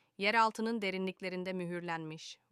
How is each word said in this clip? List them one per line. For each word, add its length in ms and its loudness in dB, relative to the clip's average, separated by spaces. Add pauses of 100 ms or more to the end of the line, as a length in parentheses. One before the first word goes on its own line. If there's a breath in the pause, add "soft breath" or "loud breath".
(180 soft breath)
yeraltının 640 4
derinliklerinde 680 -2
mühürlenmiş, 840 -4 (140)